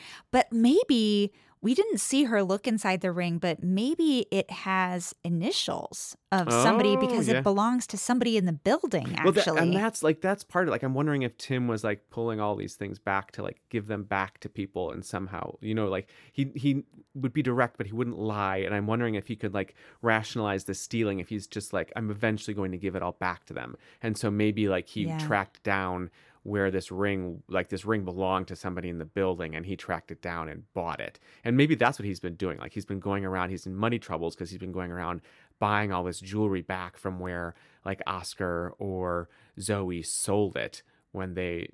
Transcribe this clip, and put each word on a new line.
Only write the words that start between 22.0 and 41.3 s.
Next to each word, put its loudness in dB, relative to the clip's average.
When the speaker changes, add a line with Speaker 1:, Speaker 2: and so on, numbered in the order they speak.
Speaker 2:
eventually -2
going -2
to -6
give -4
it -4
all -4
back -4
to -14
them." -8
And -2
so 0
maybe, 2
like, 0
he -4
Speaker 1:
Yeah. -4
Speaker 2:
tracked -2
down -2
where 0
this -4
ring, -2
like, 0
this -6
ring 0
belonged 0
to -10
somebody -6
in -6
the -6
building, -2
and -6
he -4
tracked -6
it -14
down -6
and -12
bought -4
it. -10
And 4
maybe 6
that's 2
what -6
he's -4
been -6
doing. -4
Like, -10
he's -8
been -6
going -2
around, -2
he's -8
in -8
money 0
troubles -4
'cause -8
he's -12
been -8
going -4
around -6
buying 2
all 0
this -6
jewelry 0
back -8
from -8
where, -6
like, -6
Oscar -4
or -2
Zoe -2
sold 0
it -6
when -6